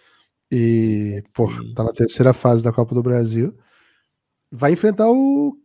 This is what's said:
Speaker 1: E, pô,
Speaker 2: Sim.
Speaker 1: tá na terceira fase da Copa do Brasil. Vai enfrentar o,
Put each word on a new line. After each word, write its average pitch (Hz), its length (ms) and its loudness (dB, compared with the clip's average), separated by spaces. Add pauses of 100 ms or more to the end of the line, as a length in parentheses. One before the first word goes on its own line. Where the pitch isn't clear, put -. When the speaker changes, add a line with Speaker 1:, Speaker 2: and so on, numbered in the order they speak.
(500)
Speaker 1:
E, 110 720 0 (120)
pô, 113 160 0
Speaker 2:
Sim. 117 240 -14
Speaker 1:
tá 110 100 -4
na 117 80 -4
terceira 127 400 4
fase 117 320 0
da 120 80 -2
Copa 117 220 -2
do 120 80 0
Brasil. 120 520 -2 (960)
Vai 139 220 0
enfrentar 214 380 0
o, 277 540 0